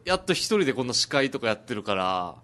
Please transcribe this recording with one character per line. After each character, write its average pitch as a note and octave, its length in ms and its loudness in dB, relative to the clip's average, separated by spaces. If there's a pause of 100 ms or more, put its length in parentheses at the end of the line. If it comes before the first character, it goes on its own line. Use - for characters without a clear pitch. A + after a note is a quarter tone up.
や F#3 120 2
っ F#3 100 -4
と F3+ 80 2
一 - 120 -2
人 G3+ 200 2
で C3+ 80 2
こ B2+ 100 -2
ん B2 40 -2
な A#2+ 80 -2
司 - 120 0
会 C#3 220 2
と B2+ 100 -6
か A#2 60 -4
や A2 80 2
っ G#2+ 60 -4
て - 160 -8
る G#2 80 -6
か G#2+ 100 0
ら。 F#2 400 0 (100)